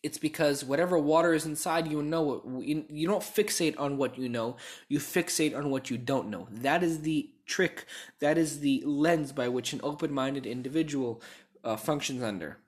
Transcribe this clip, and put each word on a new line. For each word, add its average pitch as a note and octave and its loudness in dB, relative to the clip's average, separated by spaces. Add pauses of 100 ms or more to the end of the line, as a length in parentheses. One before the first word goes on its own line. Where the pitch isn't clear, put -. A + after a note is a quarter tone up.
It's D3 -4
because D3 0
whatever E3 2
water D#3+ 6
is D#3 2
inside, D#3+ 0
you D3+ 0
know, D3+ 0 (180)
you, D3+ -2
you D3+ -2
don't G3+ 2
fixate F3+ 2
on C#3+ 0
what B2+ 0
you B2+ -2
know, A#2 -2 (300)
you D3 0
fixate D#3 0
on C#3+ 0
what C3+ -2
you A#2+ -2
don't B2 0
know. F2+ -8
That C3+ 2
is E3 0
the D3+ -2 (160)
trick. - 0 (320)
That D3+ 4
is D3 2
the C#3 2
lens D3 2
by B2 0
which B2 -2
an C#3 -6
open-minded C#3 -2
individual, B2+ -2 (400)
uh, A2+ 0
functions C#3 -2
under. F#2+ -4